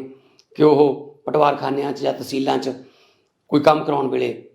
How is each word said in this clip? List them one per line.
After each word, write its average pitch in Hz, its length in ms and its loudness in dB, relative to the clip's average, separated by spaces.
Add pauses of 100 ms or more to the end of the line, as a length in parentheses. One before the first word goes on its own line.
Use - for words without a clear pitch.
(540)
ਕਿ - 80 -2
ਉਹ 143 600 2
ਪਟਵਾਰਖਾਨਿਆਂ 143 680 -2
'ਚ 127 80 -12
ਜਾਂ 139 120 -2
ਤਹਿਸੀਲਾਂ 135 460 -4
'ਚ 131 120 -6 (800)
ਕੋਈ 147 120 2
ਕੰਮ 156 240 4
ਕਰਾਉਣ 143 240 -2
ਵੇਲੇ 123 460 -6